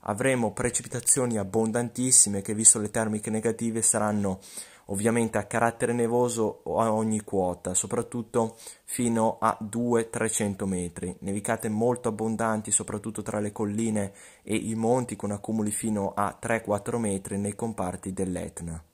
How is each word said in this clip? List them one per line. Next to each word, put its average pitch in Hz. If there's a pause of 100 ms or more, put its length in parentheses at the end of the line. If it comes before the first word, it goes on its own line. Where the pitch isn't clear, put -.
avremo 117
precipitazioni 120
abbondantissime 113
che, 110
visto 110
le 104
termiche 110
negative, 110
saranno 104 (520)
ovviamente 113
a 101
carattere 117
nevoso 117
a 110
ogni 110
quota, 92
soprattutto 113 (280)
fino 113
a 110
due, 117
trecento 107
metri. 90
Nevicate 104
molto 117
abbondanti, 110
soprattutto 107
tra 107
le 104
colline 107 (300)
e -
i 110
monti, 117
con 104
accumuli 107
fino 104
a 101
tre, 113
quattro 104
metri 98
nei 101
comparti 95
dell'Etna. 87 (120)